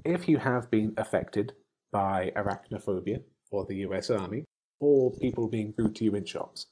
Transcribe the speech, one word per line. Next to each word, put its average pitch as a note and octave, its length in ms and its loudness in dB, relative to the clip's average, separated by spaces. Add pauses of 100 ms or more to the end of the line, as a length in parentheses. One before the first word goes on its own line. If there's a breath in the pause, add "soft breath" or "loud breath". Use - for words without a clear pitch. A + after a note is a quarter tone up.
If F3 240 0
you D3+ 100 6
have B2 320 0
been A2 260 2
affected G#2+ 580 -2 (380)
by G2 420 0
arachnophobia, G2 880 -4 (280)
or G2 140 -2
the G2 120 -6
U F#2+ 180 -4
S F#2 160 -2
Army, G#2+ 340 -2 (360)
or C3+ 320 6
people A#2 360 -2
being G#2+ 300 -2
rude G#2+ 180 2
to A2+ 80 -2
you G#2 120 4
in F#2+ 80 -4
shops, - 480 -10